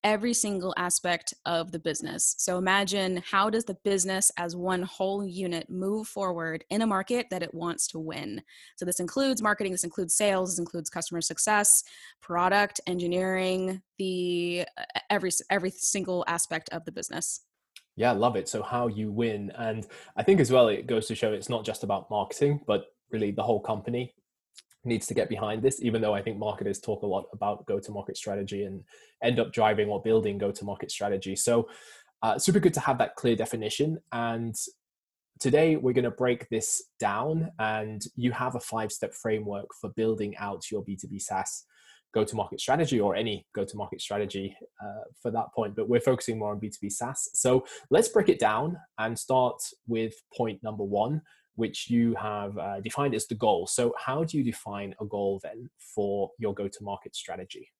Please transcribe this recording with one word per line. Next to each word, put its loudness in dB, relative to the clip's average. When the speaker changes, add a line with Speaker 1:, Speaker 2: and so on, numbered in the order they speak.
Speaker 1:
every 2
single 0
aspect 0
of 0
the -6
business. -2
So 0
imagine, 2
how 4
does 0
the -6
business 2
as -4
one 0
whole -2
unit -4
move -2
forward -4
in 2
a 4
market 0
that -2
it -6
wants -2
to -8
win? -6
So -6
this -2
includes 2
marketing, 2
this -2
includes -2
sales, 2
this -4
includes -6
customer -6
success, 4
product, 4
engineering, 0
the, 0
uh, -8
every, 2
every 2
single -2
aspect -2
of -6
the -10
business. -6
Speaker 2:
Yeah, 4
I 2
love 2
it. -4
So -4
how -2
you -4
win. -2
And -4
I -2
think 8
as 6
well, 10
it 0
goes 0
to -2
show 0
it's -6
not -2
just -6
about -2
marketing, 0
but 0
really 0
the -2
whole 2
company -4
needs -2
to -6
get 0
behind -2
this, 2
even 2
though 2
I 0
think -6
marketers -4
talk -4
a -4
lot -2
about -4
go-to-market -6
strategy -4
and -10
end 2
up 0
driving 4
or -2
building 2
go-to-market -4
strategy. -2
So, 2
uh, 2
super 4
good 6
to 0
have 2
that 2
clear 2
definition. -2
And -2
today 6
we're 2
gonna 4
break 0
this -2
down, 0
and -2
you 2
have -2
a -2
five-step -4
framework -2
for -8
building 0
out -8
your -4
B -6
two -12
B -8
SaaS -6
go-to-market 0
strategy, 2
or 4
any -4
go-to-market -6
strategy, -4
uh, -12
for -2
that -2
point, -2
but -2
we're 6
focusing 0
more -2
on -6
B -6
two -16
B -6
SaaS. -4
So 4
let's 6
break 6
it 4
down 2
and -2
start 2
with -2
point -2
number -4
one, 0
which -4
you 4
have, -4
uh, -4
defined -2
as -2
the -6
goal. 2
So 0
how -2
do -2
you 2
define -6
a -6
goal -2
then -12
for 0
your -2
go-to-market -8
strategy? -12